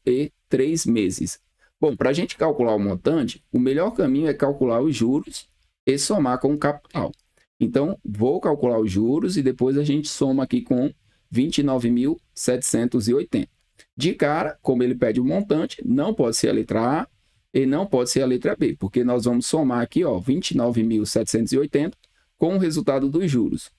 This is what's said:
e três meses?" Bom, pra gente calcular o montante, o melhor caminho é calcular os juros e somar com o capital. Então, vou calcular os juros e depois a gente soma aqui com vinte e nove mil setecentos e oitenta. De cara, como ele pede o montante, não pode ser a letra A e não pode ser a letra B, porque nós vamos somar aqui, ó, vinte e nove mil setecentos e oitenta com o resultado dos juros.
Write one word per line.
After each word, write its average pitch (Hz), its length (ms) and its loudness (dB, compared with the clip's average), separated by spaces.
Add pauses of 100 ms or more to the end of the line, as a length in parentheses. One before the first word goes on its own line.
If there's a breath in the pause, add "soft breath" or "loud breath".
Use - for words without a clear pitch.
e 135 260 0 (200)
três 147 340 0
meses?" 104 560 -2 (400)
Bom, 147 160 2
pra 127 160 2
gente 165 240 -2
calcular 123 380 2
o 104 40 0
montante, 101 720 -2
o - 80 0
melhor 147 340 0
caminho 151 360 0
é 139 60 0
calcular 135 480 0
os 151 120 0
juros 120 540 -2 (380)
e 135 100 2
somar 143 440 0
com 143 120 0
o 147 60 -2
capital. 147 520 -4 (500)
Então, 139 440 0
vou 113 360 0
calcular 131 400 0
os 104 100 0
juros 139 460 0
e 151 60 0
depois 131 360 0
a 147 60 0
gente 147 240 0
soma 135 340 0
aqui 123 200 -2
com 127 300 0 (380)
vinte 143 280 0
e 147 40 2
nove 127 300 2
mil 131 260 0 (160)
setecentos 123 720 0
e 120 80 2
oitenta. - 340 -2 (480 soft breath)
De 165 180 0
cara, 156 460 -2
como 123 220 0
ele 127 140 2
pede 123 240 0
o 123 40 0
montante, 170 600 -2
não 147 260 0
pode 120 240 0
ser - 120 0
a - 40 0
letra 117 500 0
A - 60 -10 (460)
e 131 100 2
não 147 220 0
pode 123 240 0
ser 135 120 2
a 135 40 2
letra 127 300 0
B, 107 200 0
porque 120 280 -2
nós 123 220 0
vamos 120 200 2
somar 131 340 0
aqui, 139 220 -2
ó, 123 160 0
vinte 127 320 -2
e 170 60 -4
nove 120 260 0
mil 110 240 0
setecentos 113 460 -2
e 127 60 2
oitenta 147 380 0 (400)
com 175 200 0
o - 20 2
resultado 143 500 0
dos 170 220 0
juros. - 480 -2